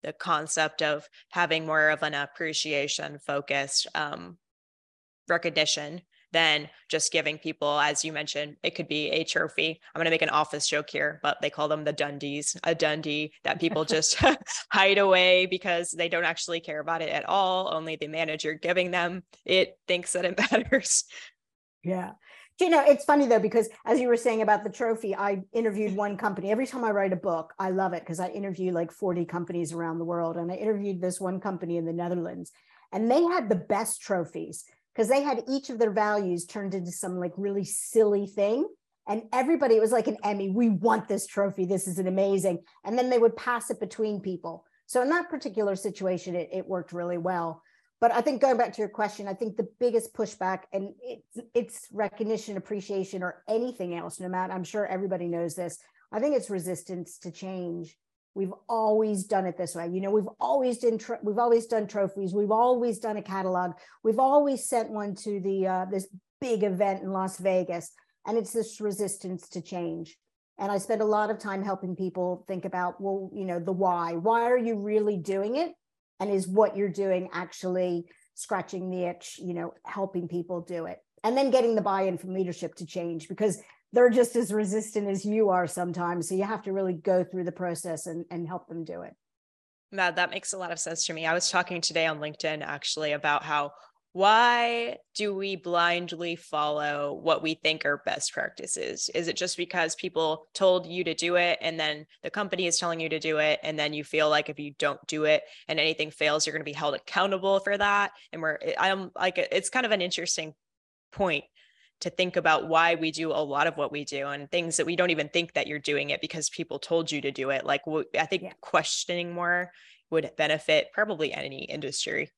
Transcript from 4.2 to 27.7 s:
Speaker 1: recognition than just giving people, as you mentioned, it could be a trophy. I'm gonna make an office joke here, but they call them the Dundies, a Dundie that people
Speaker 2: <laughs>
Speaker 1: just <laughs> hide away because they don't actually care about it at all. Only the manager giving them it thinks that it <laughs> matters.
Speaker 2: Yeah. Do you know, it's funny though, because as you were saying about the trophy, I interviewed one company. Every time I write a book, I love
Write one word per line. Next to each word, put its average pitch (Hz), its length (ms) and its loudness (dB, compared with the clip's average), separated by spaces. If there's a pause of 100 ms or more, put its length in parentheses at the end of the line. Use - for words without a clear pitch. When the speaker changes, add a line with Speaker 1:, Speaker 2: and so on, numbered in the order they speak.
Speaker 1:
recognition 160 760 0 (300)
than 151 380 4 (180)
just - 240 0
giving 156 280 0
people, 147 400 -2
as 147 260 2
you 160 80 -6
mentioned, 147 480 -6
it - 140 -2
could 160 120 -6
be 151 220 -2
a 156 140 0
trophy. 160 580 -2 (120)
I'm 156 60 -8
gonna 165 120 2
make 160 100 4
an 156 80 2
office 147 380 0
joke 143 240 -2
here, 147 320 -2
but 147 180 0
they 147 80 0
call 151 180 -2
them 151 160 0
the 147 100 -2
Dundies, 143 720 -4
a 165 120 2
Dundie 151 580 0 (100)
that 165 160 0
people 160 260 0
Speaker 2:
<laughs> - 0 -
Speaker 1:
just - 320 2 (280)
<laughs> - 260 -8
hide 196 280 6
away 185 480 8
because 175 420 -2
they 170 200 -2
don't 175 160 0
actually 170 340 -2
care 156 200 -8
about 165 220 -2
it 156 80 -4
at - 180 -2
all. 185 460 2
Only 160 220 -4
the 151 120 -6
manager 156 460 -2
giving 180 380 0
them 175 320 0 (220)
it - 420 4
thinks 180 260 0
that 180 120 0
it 185 120 0
<laughs> - 140 2
matters. - 540 2 (800)
Speaker 2:
Yeah. 180 280 -4 (460)
Do 359 80 4
you 339 60 4
know, 302 120 8
it's 285 220 8
funny 294 220 6
though, 226 120 8
because 220 300 2 (160)
as 247 140 4
you 247 80 2
were 233 100 6
saying 226 240 2
about 208 220 4
the 208 80 -6
trophy, 226 440 -2
I 202 280 0 (100)
interviewed 214 420 0
one 202 220 -2
company. 196 320 -2
Every 226 160 2
time 254 180 -6
I 220 60 2
write 196 240 2
a 180 40 0
book, 165 420 -2
I 190 100 0
love 185 240 0